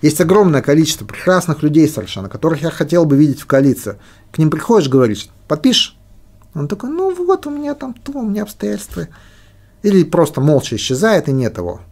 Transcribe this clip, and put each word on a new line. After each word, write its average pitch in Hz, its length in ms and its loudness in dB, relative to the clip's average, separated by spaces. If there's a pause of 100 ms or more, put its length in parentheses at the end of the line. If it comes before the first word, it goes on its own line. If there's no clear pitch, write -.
Есть 151 180 2
огромное 175 400 4
количество 156 440 0
прекрасных 175 580 -2
людей 151 260 4
совершенно, 151 400 -10
которых 156 320 -4
я 160 80 -2
хотел 165 360 0
бы 139 120 2
видеть 143 240 2
в - 60 -20
коалиции. 135 480 0 (360)
К - 60 -12
ним 156 140 2
приходишь, 156 380 2
говоришь: 123 400 0 (180)
«Подпишешь?» - 500 0 (560)
Он 147 140 -6
такой: 208 240 -8
«Ну 370 240 -2
вот, 359 320 -2
у - 20 -10
меня 294 240 -8
там 269 220 -12
то, - 160 -14
у 277 100 -8
меня 208 220 -4
обстоятельства». 202 640 -8 (760)
Или 196 220 4
просто 175 360 0
молча 135 360 2
исчезает, 160 520 0
и 143 40 -2
нет 127 260 -2
его. 87 240 -8 (100)